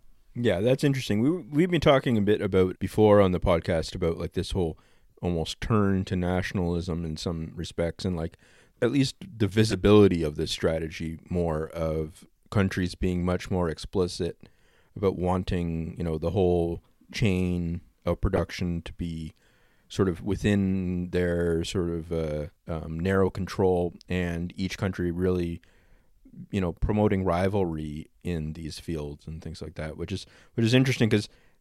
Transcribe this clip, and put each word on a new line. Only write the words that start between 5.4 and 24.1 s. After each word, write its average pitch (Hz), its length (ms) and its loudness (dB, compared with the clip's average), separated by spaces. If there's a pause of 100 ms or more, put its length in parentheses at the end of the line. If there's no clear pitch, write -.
turn 98 440 2
to - 100 -4
nationalism 87 920 -2
in 78 120 -6
some 82 380 -6
respects, 85 500 -4
and, 90 100 0
like, 82 220 -6 (460)
at 117 80 2
least 135 240 0 (200)
the 107 120 2
visibility 101 760 6
of 76 140 -2
this 78 160 -2
strategy 80 680 -4 (100)
more 82 420 -2
of 80 580 -4 (240)
countries 95 420 0
being 90 320 -2
much 90 240 -2
more 90 180 0
explicit 87 720 -4 (600)
about 98 200 0
wanting, 87 800 -2
you 90 60 -4
know, 80 140 -2
the 82 140 -2
whole 87 520 2 (300)
chain 90 680 0 (260)
of 87 140 0
production 87 640 -2
to - 100 -14
be 80 420 -8 (540)
sort 98 220 2
of 82 120 -4
within 95 880 0
their 85 520 0
sort 87 280 -2
of, 85 200 -6
uh, 76 360 -4 (200)
um, 80 320 -6
narrow 95 300 2
control, 90 640 0 (160)
and 87 480 -4